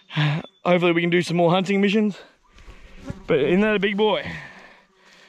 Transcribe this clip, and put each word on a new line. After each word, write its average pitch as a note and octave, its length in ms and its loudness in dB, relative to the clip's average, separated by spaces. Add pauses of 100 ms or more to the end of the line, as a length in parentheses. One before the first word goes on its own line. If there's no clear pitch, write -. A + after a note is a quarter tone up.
(640)
Hopefully F3 300 2
we E3+ 80 -2
can F3 80 0
do F3 140 0
some E3+ 160 -4
more E3+ 120 4
hunting F#3+ 300 0
missions. G#3 380 0 (1080)
But E3 120 2
isn't D#3+ 240 2
that G#3+ 140 0
a - 20 0
big G3+ 180 -2
boy? F#3+ 340 0 (1000)